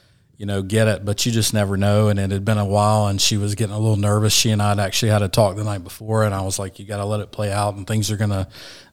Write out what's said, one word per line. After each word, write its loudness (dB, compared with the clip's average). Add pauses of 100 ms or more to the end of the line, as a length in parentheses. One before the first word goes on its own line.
(360)
you -10
know, -2
get 2
it, -2
but -2
you 0
just 0
never 0
know. 4
And 2
it 0
had -2
been 2
a 0
while, 4
and -2
she 0
was -2
getting -4
a -4
little 2
nervous. 2
She 2
and 2
I 2
had 0
actually 0
had 4
a 0
talk 2
the -6
night -6
before, -2
and 0
I -4
was -4
like, -10
"You -16
gotta -6
let -4
it -12
play -4
out, -2
and -12
things -2
are -2
gonna -2 (440)